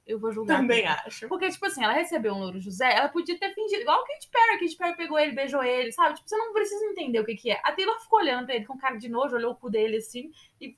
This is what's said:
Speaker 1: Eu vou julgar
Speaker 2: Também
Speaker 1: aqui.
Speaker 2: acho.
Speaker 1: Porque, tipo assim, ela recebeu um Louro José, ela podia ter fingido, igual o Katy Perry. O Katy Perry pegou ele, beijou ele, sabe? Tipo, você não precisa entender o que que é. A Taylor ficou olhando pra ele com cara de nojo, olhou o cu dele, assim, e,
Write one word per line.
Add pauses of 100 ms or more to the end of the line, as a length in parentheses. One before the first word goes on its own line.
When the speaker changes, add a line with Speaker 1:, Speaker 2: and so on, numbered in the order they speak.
Speaker 1:
Eu
vou
julgar
Speaker 2:
Também
Speaker 1:
aqui.
Speaker 2:
acho.
Speaker 1:
Porque,
tipo
assim,
ela
recebeu
um
Louro
José,
ela
podia
ter
fingido,
igual
o
Katy
Perry.
O
Katy
Perry
pegou
ele,
beijou
ele,
sabe?
Tipo,
você
não
precisa
entender
o
que
que
é.
A
Taylor
ficou
olhando
pra
ele
com
cara
de
nojo,
olhou
o
cu
dele,
assim, (320)
e,